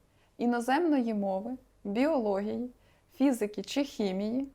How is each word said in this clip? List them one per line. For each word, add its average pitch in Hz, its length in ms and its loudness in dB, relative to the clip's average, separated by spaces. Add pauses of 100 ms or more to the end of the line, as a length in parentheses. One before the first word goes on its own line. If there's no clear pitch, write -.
(380)
іноземної 240 760 2
мови, 202 420 -2 (280)
біології, 220 840 0 (440)
фізики 220 480 0
чи 277 220 -2
хімії 214 720 -2